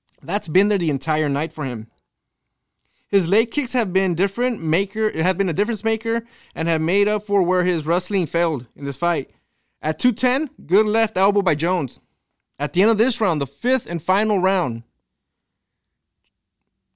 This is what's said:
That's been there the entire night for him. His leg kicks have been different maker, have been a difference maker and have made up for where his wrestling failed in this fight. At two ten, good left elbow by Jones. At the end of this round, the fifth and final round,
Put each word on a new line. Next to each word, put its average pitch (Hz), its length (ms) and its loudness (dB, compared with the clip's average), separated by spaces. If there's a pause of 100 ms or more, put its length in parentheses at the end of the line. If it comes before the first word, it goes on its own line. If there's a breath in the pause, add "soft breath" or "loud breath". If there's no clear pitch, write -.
(200)
That's 170 280 -6
been 190 200 2
there 202 100 2
the 165 120 0
entire 151 380 -2
night 143 240 -2
for 151 120 -8
him. 117 220 -6 (1200)
His 180 200 2
leg 226 240 2
kicks 277 200 -4
have 220 200 0
been 185 240 2
different 208 440 -2
maker, 196 520 0 (100)
have 180 160 0
been 190 100 0
a 160 60 -2
difference 208 300 -2
maker 226 420 -2 (300 soft breath)
and 160 100 -4
have 165 140 0
made 196 260 2
up 208 160 0
for 202 220 0
where 180 180 2
his 170 240 0
wrestling 175 400 0
failed 160 480 -2
in 147 100 -12
this 139 120 -6
fight. 170 340 -2 (500)
At 156 200 -4
two 247 120 4
ten, 262 380 -2 (160)
good 196 200 4
left 220 300 0
elbow 196 240 4
by 175 140 2
Jones. 160 460 -2 (580)
At 143 140 -4
the 175 100 2
end 220 80 6
of 214 80 2
this 247 220 0
round, 170 200 0
the 139 60 -2
fifth 254 400 -2
and 170 160 -6
final 202 380 2
round, 175 420 0 (2250)